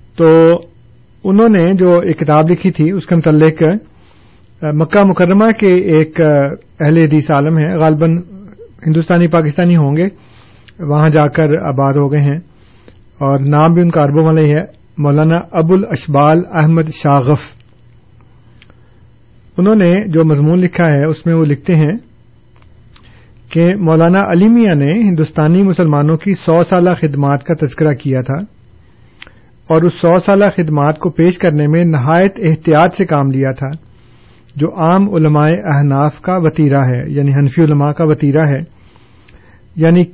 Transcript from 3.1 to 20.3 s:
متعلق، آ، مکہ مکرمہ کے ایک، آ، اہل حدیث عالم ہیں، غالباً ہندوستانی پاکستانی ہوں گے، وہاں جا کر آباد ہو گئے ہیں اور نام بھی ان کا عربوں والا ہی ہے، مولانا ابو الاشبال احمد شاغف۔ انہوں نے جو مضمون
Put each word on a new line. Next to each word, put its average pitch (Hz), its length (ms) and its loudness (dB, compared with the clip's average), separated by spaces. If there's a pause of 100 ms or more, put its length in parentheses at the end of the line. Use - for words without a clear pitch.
متعلق، 156 480 2
آ، - 1080 -6
مکہ 156 320 0
مکرمہ 190 480 2
کے 208 200 0
ایک، 165 500 0
آ، 147 240 2 (340)
اہل 156 180 2
حدیث 156 340 2
عالم 151 260 0
ہیں، 160 200 -2
غالباً 160 400 0 (720)
ہندوستانی 165 400 2
پاکستانی 170 480 0
ہوں 147 220 0
گے، 175 100 -2 (720)
وہاں 151 300 0
جا 147 180 2
کر 156 200 -2
آباد 139 460 -2
ہو 143 180 -2
گئے 147 100 0
ہیں 143 180 -2 (800)
اور 139 200 -2
نام 151 340 2
بھی 175 80 2
ان 175 80 0
کا 165 120 0
عربوں 147 240 0
والا 160 160 2
ہی 147 100 2
ہے، 160 260 -6 (200)
مولانا 151 400 0 (140)
ابو 165 220 0
الاشبال 156 680 0 (120)
احمد 160 400 0
شاغف۔ 139 460 0 (2250)
انہوں 202 180 2
نے 190 360 0
جو 160 120 2
مضمون 156 360 2